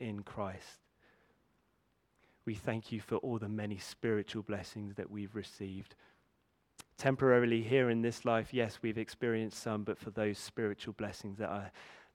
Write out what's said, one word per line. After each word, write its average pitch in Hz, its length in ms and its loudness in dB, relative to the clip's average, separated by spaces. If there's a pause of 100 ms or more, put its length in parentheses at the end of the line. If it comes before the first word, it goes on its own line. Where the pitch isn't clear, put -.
in 104 240 -6
Christ. - 560 -8 (1600)
We 113 100 -4
thank 110 360 -4
you 110 100 -2
for 113 160 -2
all 117 220 0
the 107 100 -4
many 104 300 -4
spiritual 107 640 -2
blessings 101 540 -6
that 98 140 -6
we've 104 260 -6
received. 98 580 -8 (1040)
Temporarily 123 640 6
here 123 260 6
in 113 140 4
this 117 220 0
life, 113 280 2
yes, 117 300 0
we've 113 160 0
experienced 113 640 -2
some, 107 220 -2
but 104 120 -2
for - 140 -10
those 104 280 0
spiritual 107 560 -4
blessings 101 440 -6
that 107 100 -2
are 101 220 -4 (440)